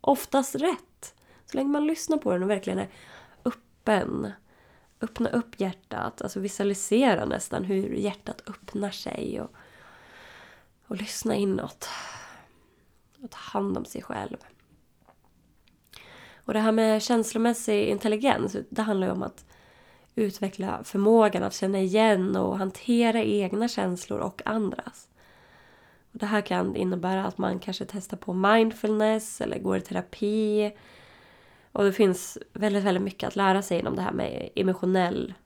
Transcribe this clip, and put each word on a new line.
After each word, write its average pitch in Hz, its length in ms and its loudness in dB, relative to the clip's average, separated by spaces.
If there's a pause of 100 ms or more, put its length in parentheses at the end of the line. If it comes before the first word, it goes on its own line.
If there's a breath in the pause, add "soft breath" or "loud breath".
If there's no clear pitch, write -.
oftast 269 540 0
rätt. - 600 -4 (300 soft breath)
Så - 120 -8
länge 277 120 0
man 294 180 2
lyssnar 320 300 0
på 220 140 0
den 180 120 2
och 196 60 0
verkligen 190 300 0
är 196 100 -6 (560 loud breath)
öppen. - 880 -2 (680 soft breath)
Öppna 233 280 -2
upp - 300 -4
hjärtat. - 640 -6
Alltså 196 180 -6
visualisera 202 880 2
nästan - 380 -4
hur 190 320 -2
hjärtat - 520 -6
öppnar 202 440 -8
sig. - 500 -6
Och, - 100 -12 (1400 loud breath)
och 220 80 -6
lyssna 214 400 -4
inåt. 196 540 -2 (1300 loud breath)
Och 240 80 -16
ta - 60 -18
hand 196 400 -4
om - 80 -6
sig - 160 -12
själv. - 360 -10 (2000 loud breath)
Och 220 60 -2
det 214 60 2
här 220 120 4
med 220 320 4
känslomässig 226 840 2
intelligens, 214 680 2 (120)
det - 120 -4
handlar 196 260 0
ju 185 60 0
om 185 100 -4
att - 220 -10 (720 soft breath)
utveckla 196 680 -4
förmågan 202 600 6
att 196 100 -2
känna 190 260 0
igen 190 560 4
och 190 220 0
hantera 226 680 2
egna 208 440 0
känslor 185 520 -2
och - 260 -6
andras. - 640 -4 (1000 soft breath)
Och - 80 -16
det 214 60 -4
här 208 160 2
kan 185 340 0
innebära 185 500 0
att 185 120 -6
man 190 220 -2
kanske 190 260 -6
testar 196 320 -10
på - 160 -6
mindfulness 214 1080 2
eller - 180 -4
går 190 180 0
i 185 40 -2
terapi. 208 880 0 (1000 loud breath)
Och 202 120 2
det 196 100 4
finns 190 440 2 (160)
väldigt, 202 300 0
väldigt 190 200 2
mycket - 240 -6
att - 80 -6
lära 196 260 4
sig - 180 0
inom - 160 -2
det 190 60 -4
här - 120 -2
med - 420 -4
emotionell 185 800 0 (120)